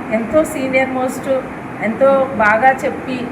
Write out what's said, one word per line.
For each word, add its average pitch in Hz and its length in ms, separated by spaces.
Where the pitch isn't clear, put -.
ఎంతో 233 320
సీనియర్ 262 440
మోస్ట్, 262 400
ఎంతో 269 520
బాగా 220 340
చెప్పి 254 600